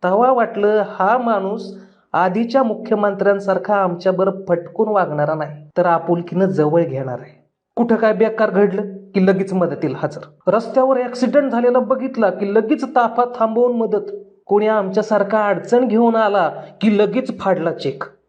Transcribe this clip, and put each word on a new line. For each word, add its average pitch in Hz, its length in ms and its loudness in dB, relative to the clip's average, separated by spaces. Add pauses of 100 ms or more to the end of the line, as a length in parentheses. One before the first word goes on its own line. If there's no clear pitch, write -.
तेव्हा 214 280 4
वाटलं 214 560 2
हा 196 300 0
माणूस 220 600 -4 (340)
आधीच्या 214 500 0
मुख्यमंत्र्यांसारखा 202 1120 0
आमच्याबरोबर 190 640 0 (100)
फटकून 180 400 -2
वागणारा 151 460 0
नाही, 151 320 -10 (100)
तर 175 100 2
आपुलकीनं 170 600 0
जवळ 151 360 2
घेणार 131 380 -6
आहे. - 280 -20 (280)
कुठं 233 200 2
काय 214 160 2
बेकार 202 380 0
घडलं 196 320 2
की - 440 -2
लगेच 190 260 0
मदतीला 151 480 -2
हजर. - 500 -6
रस्त्यावर 254 500 0
ॲक्सिडेंट 247 520 0
झालेला 247 260 2
बघितला 233 520 0
की 202 240 -4
लगेच 220 300 2
ताफा 240 400 2 (140)
थांबवून 233 380 2
मदत. 208 340 -2 (360)
कोणी 208 200 2
आमच्यासारखा 208 800 0
अडचण 226 420 0
घेऊन 226 280 2
आला 202 340 2 (300)
की 208 180 2
लगेच 220 400 0
फाडला 170 340 -2
चेक. - 300 -6 (260)